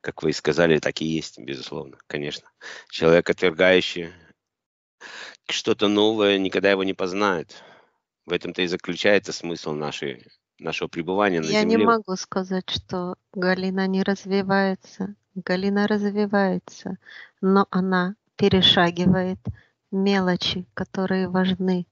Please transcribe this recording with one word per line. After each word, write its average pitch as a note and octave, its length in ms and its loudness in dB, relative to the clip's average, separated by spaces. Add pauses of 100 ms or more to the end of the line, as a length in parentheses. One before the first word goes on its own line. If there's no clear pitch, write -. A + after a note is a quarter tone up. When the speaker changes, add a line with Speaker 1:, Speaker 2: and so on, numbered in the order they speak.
Speaker 1:
Как - 220 -10
вы D#2+ 80 0
и C#2+ 40 -2
сказали, D#2 440 2
так - 220 -4
и D#2+ 60 -4
есть, D#2+ 320 -6
безусловно, C2+ 580 -12 (100)
конечно. D2 420 -10 (420)
Человек, E2 400 4
отвергающий F2+ 800 2 (1400)
что-то - 400 0
новое, G#2 500 4
никогда F#2+ 320 2
его F#2+ 140 2
не F#2+ 100 -2
познает. F#2+ 680 -2 (640)
В E2+ 60 -4
этом-то F2 300 -4
и F2+ 40 0
заключается F2+ 680 0
смысл E2+ 400 -6
нашей, D2 540 -8 (320)
нашего D#2+ 300 -6
пребывания F2+ 520 0
на D#2 60 -4
Speaker 2:
Я G#3+ 180 2
не G#3+ 80 2
Speaker 1:
Земле. G#3+ 140 4
Speaker 2:
могу A3 300 0
сказать, F#3 520 -6
что F3+ 480 -8 (160)
Галина F#3 540 -2
не F#3+ 160 0
развивается. G3 1120 -2 (200)
Галина G3 520 -2
развивается, G3+ 1120 -2 (420)
но G3 300 4
она F#3 460 -2 (200)
перешагивает F#3 1000 4 (520)
мелочи, F#3+ 840 0
которые F#3+ 540 -2
важны F#3 640 0